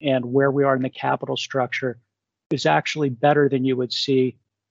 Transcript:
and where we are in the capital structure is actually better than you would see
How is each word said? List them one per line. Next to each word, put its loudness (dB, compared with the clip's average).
and 0
where 2
we 2
are 2
in -2
the -4
capital -4
structure -4
is -2
actually 0
better 2
than -2
you 0
would -4
see 0